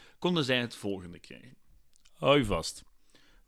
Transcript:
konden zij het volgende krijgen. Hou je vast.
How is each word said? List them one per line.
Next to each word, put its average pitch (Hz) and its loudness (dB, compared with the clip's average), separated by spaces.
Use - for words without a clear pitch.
konden 170 2
zij 127 2
het 117 -6
volgende 90 -8
krijgen. - -20
Hou 143 4
je 127 4
vast. 87 -4